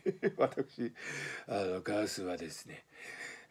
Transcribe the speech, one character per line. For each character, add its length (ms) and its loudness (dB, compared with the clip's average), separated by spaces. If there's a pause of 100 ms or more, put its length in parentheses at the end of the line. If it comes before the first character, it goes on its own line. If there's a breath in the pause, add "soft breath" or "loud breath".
(140)
<laughs> 240 2
私、 560 2 (520 loud breath)
あ 100 -2
の、 260 2
ガ 220 2
ー 20 2
ス 160 -2
は 140 0
で 120 -6
す 180 -10
ね、 200 -14 (640 loud breath)